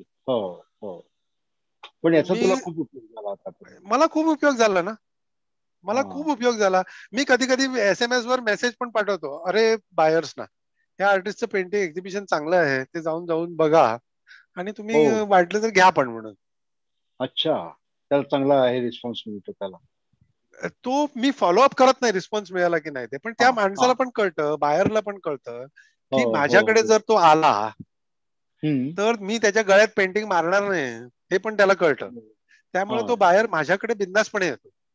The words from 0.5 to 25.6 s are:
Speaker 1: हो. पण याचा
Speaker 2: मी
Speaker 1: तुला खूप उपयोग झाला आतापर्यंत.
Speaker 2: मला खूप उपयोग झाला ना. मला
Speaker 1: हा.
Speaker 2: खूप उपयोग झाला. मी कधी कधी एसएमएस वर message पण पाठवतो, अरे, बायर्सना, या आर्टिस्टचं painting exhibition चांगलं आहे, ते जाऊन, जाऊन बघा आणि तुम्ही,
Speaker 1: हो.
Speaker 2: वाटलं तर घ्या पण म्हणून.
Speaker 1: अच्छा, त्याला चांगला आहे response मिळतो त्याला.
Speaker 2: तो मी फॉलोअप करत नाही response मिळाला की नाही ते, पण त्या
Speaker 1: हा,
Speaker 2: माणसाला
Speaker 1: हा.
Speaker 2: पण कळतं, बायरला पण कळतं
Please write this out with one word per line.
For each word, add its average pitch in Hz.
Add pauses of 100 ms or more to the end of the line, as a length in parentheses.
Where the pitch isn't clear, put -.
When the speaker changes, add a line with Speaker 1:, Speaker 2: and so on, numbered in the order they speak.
Speaker 1:
हो. - (960)
पण 165
याचा 170
Speaker 2:
मी 226
Speaker 1:
तुला 190 (100)
खूप 165
उपयोग -
झाला 262
आतापर्यंत. -
Speaker 2:
मला 233
खूप 311
उपयोग 294
झाला 214
ना. 190 (920)
मला 220
Speaker 1:
हा. -
Speaker 2:
खूप 302
उपयोग 247
झाला. 190 (300)
मी 254
कधी 254
कधी 254
एसएमएस 233
वर 254
message 226
पण 240
पाठवतो, 185
अरे, 220 (160)
बायर्सना, 160 (560)
या 196
आर्टिस्टचं 196
painting 202
exhibition 185
चांगलं 165
आहे, 139
ते 165
जाऊन, 165
जाऊन 170
बघा 151 (600)
आणि 185
तुम्ही, 208
Speaker 1:
हो. 214
Speaker 2:
वाटलं 190
तर 226
घ्या 185
पण 151
म्हणून. 110 (840)
Speaker 1:
अच्छा, 127 (400)
त्याला 143
चांगला 143
आहे 127
response 120
मिळतो 104
त्याला. 95 (920)
Speaker 2:
तो 269 (100)
मी 247
फॉलोअप 220
करत 262
नाही 233
response 185
मिळाला 175
की 151
नाही 127
ते, 135
पण 226
त्या 240
Speaker 1:
हा, 262
Speaker 2:
माणसाला 202
Speaker 1:
हा. 254
Speaker 2:
पण 254
कळतं, 156
बायरला 180
पण 202
कळतं 131